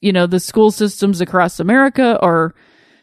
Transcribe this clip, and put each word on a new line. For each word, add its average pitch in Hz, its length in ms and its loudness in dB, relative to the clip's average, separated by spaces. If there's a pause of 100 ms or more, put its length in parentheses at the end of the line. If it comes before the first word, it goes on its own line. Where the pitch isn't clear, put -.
you 202 120 0
know, 180 140 2
the 180 140 -2
school 214 300 2
systems 202 500 -2
across 180 400 -2
America 247 600 0
are 170 340 0 (480)